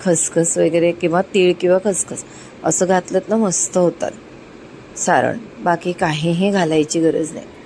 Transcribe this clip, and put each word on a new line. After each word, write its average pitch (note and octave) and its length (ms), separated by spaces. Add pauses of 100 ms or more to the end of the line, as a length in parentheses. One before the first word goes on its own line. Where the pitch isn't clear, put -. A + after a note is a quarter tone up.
खसखस E3+ 560
वगैरे E3+ 340
किंवा E3+ 300
तीळ F#3 380
किंवा F3+ 240
खसखस - 400 (400)
असं E3 220
घातलं F#3 320 (100)
ना, A3 80
मस्त G3 420
होतात F3 320 (880)
सारण. B2 400 (200)
बाकी F3+ 340
काहीही E3+ 580
घालायची D#3+ 500
गरज D#3+ 320
नाही. - 140 (200)